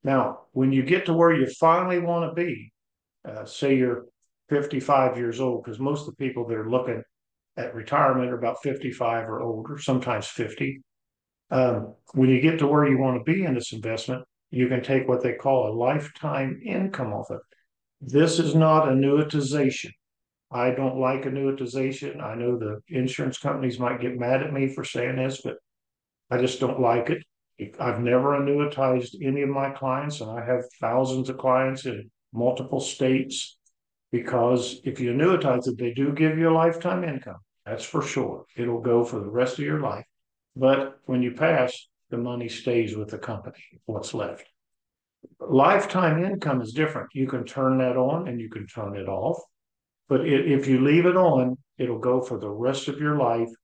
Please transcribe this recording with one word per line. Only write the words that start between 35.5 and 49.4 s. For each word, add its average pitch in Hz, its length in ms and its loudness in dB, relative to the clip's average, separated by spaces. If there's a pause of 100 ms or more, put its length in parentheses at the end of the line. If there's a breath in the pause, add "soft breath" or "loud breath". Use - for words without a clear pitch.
it, 113 100 -4
they 120 140 -2
do 139 220 0
give 156 240 2
you 165 120 4
a 165 40 6
lifetime 170 500 2
income. 127 360 -8 (260)
That's 135 180 -8
for 151 180 -4
sure. - 440 -4 (100)
It'll 117 260 -4
go 120 220 4
for 117 160 -4
the 101 100 -8
rest 127 300 0
of 143 60 -2
your 151 160 -2
life. 120 240 -6 (500)
But 135 500 2
when 127 160 0
you 120 120 -2
pass, 143 540 0 (220)
the 120 80 -6
money 120 320 -6
stays 113 460 -2
with 107 140 -8
the 104 100 -10
company, - 440 -10 (220)
what's 107 300 -8
left. 101 300 -6 (960)
Lifetime 170 840 4
income 160 380 -2
is 110 120 -8
different. 151 400 -2
You 135 140 -2
can 123 180 -6
turn 131 340 -2
that 127 180 0
on 147 300 0
and 120 140 -8
you 110 80 -12
can 104 160 -12
turn 101 300 -10
it 95 120 -8
off. 98 320 -4 (680)